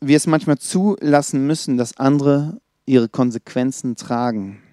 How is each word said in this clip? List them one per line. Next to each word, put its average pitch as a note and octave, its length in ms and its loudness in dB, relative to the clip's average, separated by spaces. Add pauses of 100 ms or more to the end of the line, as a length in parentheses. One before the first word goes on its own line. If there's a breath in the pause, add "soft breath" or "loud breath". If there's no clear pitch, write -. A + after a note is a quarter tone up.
wir C#3+ 160 4
es D3 100 0
manchmal D3+ 320 2
zulassen D3 880 0
müssen, D3 300 -2
dass A#2+ 220 -4
andere C#3+ 600 2 (240)
ihre B2 240 2
Konsequenzen B2+ 840 -4
tragen. A2 640 -6 (140)